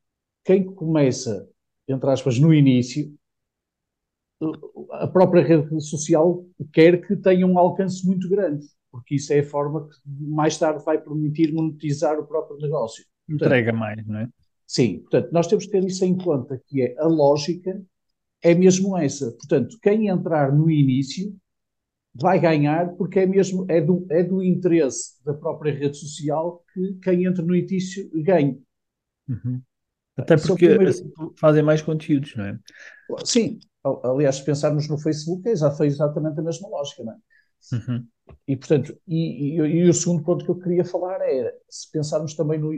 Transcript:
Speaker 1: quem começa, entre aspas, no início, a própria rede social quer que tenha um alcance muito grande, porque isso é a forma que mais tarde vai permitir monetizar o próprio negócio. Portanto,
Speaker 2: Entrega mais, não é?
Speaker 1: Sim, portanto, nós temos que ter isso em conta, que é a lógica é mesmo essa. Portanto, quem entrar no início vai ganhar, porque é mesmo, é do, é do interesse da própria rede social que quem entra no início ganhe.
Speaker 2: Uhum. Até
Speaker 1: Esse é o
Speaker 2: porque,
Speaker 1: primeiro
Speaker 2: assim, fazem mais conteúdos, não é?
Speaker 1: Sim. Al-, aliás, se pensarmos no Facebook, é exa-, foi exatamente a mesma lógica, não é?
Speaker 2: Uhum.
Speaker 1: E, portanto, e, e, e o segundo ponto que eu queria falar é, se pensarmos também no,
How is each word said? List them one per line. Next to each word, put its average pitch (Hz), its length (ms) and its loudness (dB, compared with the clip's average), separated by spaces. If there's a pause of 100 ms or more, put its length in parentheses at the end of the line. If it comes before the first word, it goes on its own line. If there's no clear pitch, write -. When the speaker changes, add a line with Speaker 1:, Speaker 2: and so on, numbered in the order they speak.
(420)
Speaker 1:
quem 190 220 2
começa, 139 840 -2 (400)
entre 135 240 -2
aspas, 127 280 0
no 160 160 6
início, 139 600 2 (1800)
a 147 140 -6
própria 175 380 6
rede 156 380 2
social 165 640 0 (260)
quer 170 340 6
que 202 100 0
tenha 185 300 4
um 180 120 4
alcance 180 480 0
muito 185 220 -2
grande, 170 380 -2 (240)
porque 135 260 -8
isso 139 160 -2
é 147 80 4
a 143 40 0
forma 147 440 -6
que - 80 -20 (100)
mais 151 520 -2
tarde 156 260 -2
vai 156 160 0
permitir 151 520 -2
monetizar 156 680 -2
o 147 80 -8
próprio 156 320 -8
negócio. 147 460 -6 (240)
Portanto, 151 180 -2
Speaker 2:
Entrega 120 260 2
mais, 110 340 -6
não 107 140 -8
é? 113 80 -6 (380)
Speaker 1:
Sim, 104 340 -2
portanto, - 320 -2
nós 165 140 0
temos 190 200 0
que - 60 -12
ter 190 120 2
isso 185 200 -4
em 185 120 0
conta, 151 500 -4
que 135 160 -2
é 123 160 -2
a 156 80 0
lógica 165 760 0 (600)
é 170 120 6
mesmo 185 420 4
essa. 135 360 -4
Portanto, - 500 -2
quem 208 260 2
entrar 156 440 0
no 156 180 4
início 143 640 0 (800)
vai 175 260 2
ganhar, 160 560 2
porque 190 240 -2
é 190 60 2
mesmo, 185 420 0
é 170 120 2
do, 170 300 0
é 165 120 2
do 185 200 -2
interesse 165 840 0
da 143 100 -6
própria 151 400 -4
rede 143 220 -4
social 156 760 -8
que 190 300 -6
quem 180 240 2
entra 180 180 -2
no 180 100 0
início 185 560 -4 (120)
ganhe. 151 400 2 (640)
Speaker 2:
Uhum. 127 340 -6 (540)
Até - 200 4
Speaker 1:
Esse 156 140 0
é 185 40 4
o - 20 -2
Speaker 2:
porque, 170 120 6
Speaker 1:
primeiro 180 220 6
Speaker 2:
assim, - 220 -6 (260)
fazem 151 240 4
mais 151 200 2
conteúdos, 156 540 -4
não 101 100 -6
é? 113 120 -10 (680)
Speaker 1:
Sim. - 340 0 (240)
Al-, 139 220 -2
aliás, 135 320 0
se - 80 -14
pensarmos 147 440 -2
no 151 100 -4
Facebook, 165 500 -4
é 233 40 0
exa-, 156 180 0
foi 151 160 0
exatamente 147 520 -2
a 165 40 -6
mesma 165 260 -8
lógica, 143 340 -10
não 110 100 -12
é? - 40 -20 (560)
Speaker 2:
Uhum. 120 340 -6 (400)
Speaker 1:
E, 139 100 -2
portanto, 151 400 -2 (100)
e, 160 500 -4
e, 170 40 0
e 160 280 4
o 160 60 6
segundo 170 280 -2
ponto 165 220 -2
que - 60 -4
eu 180 80 0
queria 175 260 0
falar 185 380 -6
é, 131 300 -2 (160)
se - 220 -18
pensarmos 156 440 -4
também 156 240 -2
no, 156 200 -4